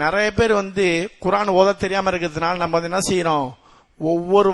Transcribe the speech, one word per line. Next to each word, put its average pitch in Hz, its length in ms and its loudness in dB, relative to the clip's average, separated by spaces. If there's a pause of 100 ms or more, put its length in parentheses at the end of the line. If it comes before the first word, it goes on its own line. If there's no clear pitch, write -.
நிறைய 196 240 0 (100)
பேர் 226 220 2
வந்து 190 260 -2 (380)
குர்ஆன் 202 360 0
ஓத 196 100 6 (140)
தெரியாம 190 280 -2
இருக்கிறதுனால 170 500 -4
நம்ம 165 160 -2
வந்து 170 140 -2
என்ன 190 180 0
செய்யறோம், 165 380 0 (640)
ஒவ்வொரு 190 420 4